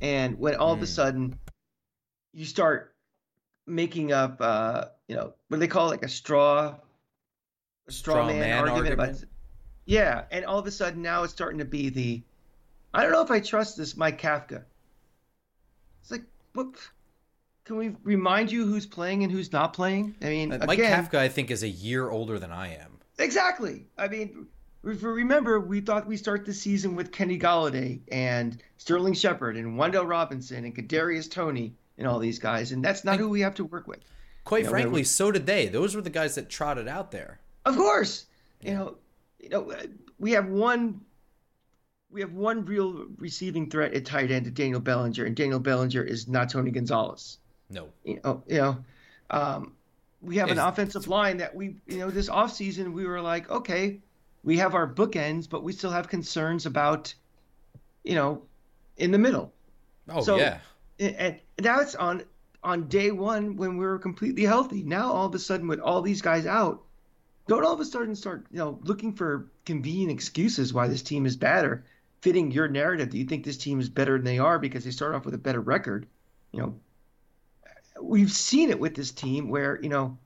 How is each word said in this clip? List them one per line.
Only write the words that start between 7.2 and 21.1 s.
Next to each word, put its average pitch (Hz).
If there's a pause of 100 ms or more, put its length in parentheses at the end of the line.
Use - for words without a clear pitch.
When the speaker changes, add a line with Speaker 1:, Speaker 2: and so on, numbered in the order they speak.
Speaker 1:
a -
straw 156
Speaker 2:
Straw -
Speaker 1:
man 151
Speaker 2:
man 117 (100)
Speaker 1:
argument -
about 127
Speaker 2:
argument? - (540)
Speaker 1:
yeah, 190
and 180
all 196
of 196
a 202
sudden 175
now 170
it's 170
starting 165
to 143
be 139
the, 120 (720)
"I -
don't 330
know 330
if 302
I 220
trust 214
this 151
Mike 156
Kafka." 151 (1400)
It's -
like, 233 (300)
what? 262 (1000)
Can 220
we 220
remind 196
you 233
who's 208
playing 190
and 180
who's 185
not 156
playing? 196
I -
mean, 156
Speaker 2:
Uh, -
Mike 160
Speaker 1:
again 196
Speaker 2:
Kafka, 165